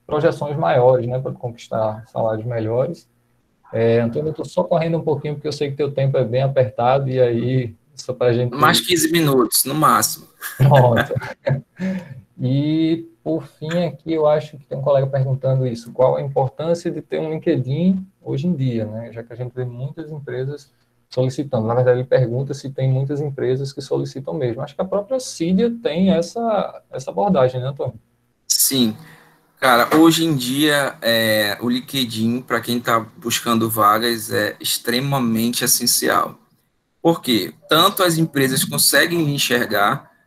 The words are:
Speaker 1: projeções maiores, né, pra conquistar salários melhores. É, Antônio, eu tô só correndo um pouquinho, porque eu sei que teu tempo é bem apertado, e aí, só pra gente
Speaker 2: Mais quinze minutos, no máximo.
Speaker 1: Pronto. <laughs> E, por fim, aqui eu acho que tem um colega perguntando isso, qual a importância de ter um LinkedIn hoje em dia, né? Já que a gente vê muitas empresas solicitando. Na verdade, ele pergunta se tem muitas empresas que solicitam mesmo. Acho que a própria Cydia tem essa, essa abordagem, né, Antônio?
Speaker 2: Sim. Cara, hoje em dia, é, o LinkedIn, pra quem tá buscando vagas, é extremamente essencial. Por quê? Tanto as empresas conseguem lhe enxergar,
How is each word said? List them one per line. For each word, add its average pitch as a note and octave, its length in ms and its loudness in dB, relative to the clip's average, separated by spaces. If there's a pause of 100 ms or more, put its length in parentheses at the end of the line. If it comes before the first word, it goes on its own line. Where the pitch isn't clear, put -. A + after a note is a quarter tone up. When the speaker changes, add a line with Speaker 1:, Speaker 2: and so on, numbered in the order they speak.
Speaker 1:
projeções D3 500 -2
maiores, C3 520 4
né, B2+ 120 -4
pra C3+ 120 -8
conquistar A2+ 760 -6
salários A2 360 -4
melhores. A#2+ 640 -4 (640)
É, A#2 280 2
Antônio, D3 300 -2
eu D3 40 -6
tô D3 100 -8
só F3+ 200 -2
correndo E3 340 0
um - 40 -4
pouquinho, D3 320 -4
porque D3 120 -10
eu D3 60 -4
sei C#3+ 180 -4
que C#3 60 -10
teu C#3+ 160 -2
tempo C3+ 240 0
é C3 80 2
bem B2 180 0
apertado, C3+ 640 0
e B2+ 120 0
aí, A#2+ 540 0 (200)
só - 180 -10
pra B2 200 2
gente B2 220 0
Speaker 2:
Mais D#3 260 4
quinze D#3+ 300 2
minutos, C#3+ 540 2
no C3 100 -4
máximo. B2+ 520 2 (300)
Speaker 1:
Pronto. B2 580 6 (640)
<laughs> F#3 420 -6 (220)
E, D#3 640 0 (160)
por D#3 240 -4
fim, E3+ 380 -4
aqui D#3+ 300 -6
eu D#3 120 2
acho D3+ 300 0
que - 80 -20
tem C#3+ 140 -8
um - 20 -6
colega C#3 260 2
perguntando C3 600 0
isso, A#2 260 -8
qual C3 240 4
a D3+ 60 -4
importância D3 680 -2
de D3+ 120 -8
ter D#3 180 -6
um D#3 100 -4
LinkedIn D#3+ 720 0 (200)
hoje C#3 240 -4
em F3+ 80 0
dia, B2 320 -2
né? A2+ 260 -12
Já A2+ 100 -12
que - 80 -20
a A#2 60 -16
gente B2 180 -8
vê B2+ 80 -6
muitas C#3 480 -10
empresas C#3 640 -8 (380)
solicitando. B2+ 560 -2
Na A#2 80 0
verdade, B2 240 4
ele B2+ 100 -6
pergunta C3 460 0
se C3+ 160 -10
tem C3+ 200 0
muitas C#3 300 0
empresas C3+ 540 -2
que C#3+ 80 -10
solicitam C#3 500 -6
mesmo. C3 300 -4
Acho C#3+ 120 -10
que - 60 -6
a F#3+ 60 -4
própria G3+ 340 -2
Cydia G3 500 0 (120)
tem F3 300 2
essa, G#3 800 -2
essa C#3 200 -10
abordagem, D3+ 500 2
né, B2+ 60 -6
Antônio? C#3 340 -8 (480)
Speaker 2:
Sim. A#2+ 480 2 (640)
Cara, A#2+ 360 4
hoje E3 300 6
em E3 100 2
dia, C#3 680 0
é, A2 580 2
o A#2+ 80 -2
LinkedIn, A#2+ 720 -2
pra A#2+ 220 -4
quem A#2+ 180 -4
tá A#2+ 200 0 (180)
buscando A2+ 500 0
vagas, A2 640 0
é G#2 260 -2
extremamente A#2+ 1040 -2
essencial. - 760 0 (640)
Por E3 180 2
quê? F#2+ 320 0 (160)
Tanto F#3 340 4
as F3 140 4
empresas C3+ 480 0
conseguem D3+ 600 2
lhe C#3+ 80 0
enxergar, A#2 720 0 (180)